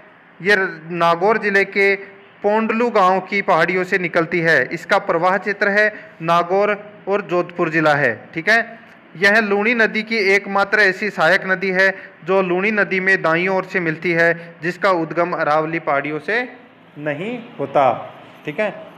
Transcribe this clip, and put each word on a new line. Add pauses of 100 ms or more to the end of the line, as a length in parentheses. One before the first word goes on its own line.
(400)
ये (360)
नागौर
जिले
के (480)
पोंडलू
गांव
की
पहाड़ियों
से
निकलती
है।
इसका
प्रवाह
क्षेत्र
है (300)
नागौर (320)
और
जोधपुर
जिला
है। (200)
ठीक
है, (360)
यह
लूणी
नदी
की (120)
एकमात्र
ऐसी
सहायक
नदी
है (360)
जो
लूणी
नदी
में
दाईं
ओर
से
मिलती
है,
जिसका
उद्गम
अरावली
पहाड़ियों
से (580)
नहीं (200)
होता। (540)
ठीक
है, (280)